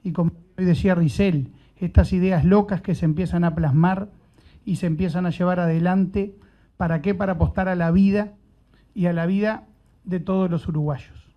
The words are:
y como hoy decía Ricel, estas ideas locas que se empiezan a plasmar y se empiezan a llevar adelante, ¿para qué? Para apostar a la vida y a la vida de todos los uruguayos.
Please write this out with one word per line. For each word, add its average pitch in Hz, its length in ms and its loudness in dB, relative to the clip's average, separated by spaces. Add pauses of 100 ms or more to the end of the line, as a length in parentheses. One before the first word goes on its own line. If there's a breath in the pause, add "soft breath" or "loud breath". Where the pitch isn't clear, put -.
y 175 120 -6
como 165 180 0 (260)
hoy 185 80 -2
decía 180 300 2
Ricel, 165 560 0 (240 soft breath)
estas 185 380 2
ideas 180 320 2
locas 202 360 2
que 175 140 -4
se - 100 -4
empiezan 175 380 0
a 160 120 0
plasmar 170 540 0 (540 soft breath)
y 190 140 -4
se 180 100 -4
empiezan 170 380 -2
a 170 60 -2
llevar 180 280 0
adelante, 180 760 0 (440 soft breath)
¿para 165 240 -2
qué? 196 120 -2
Para 190 200 -2
apostar 170 340 0
a 180 80 -2
la 165 160 0
vida 196 420 2 (640 soft breath)
y 175 120 -2
a 175 60 0
la 165 120 -2
vida 208 420 -2 (380)
de 180 160 -4
todos 190 280 -2
los 170 200 -4
uruguayos. 147 680 -6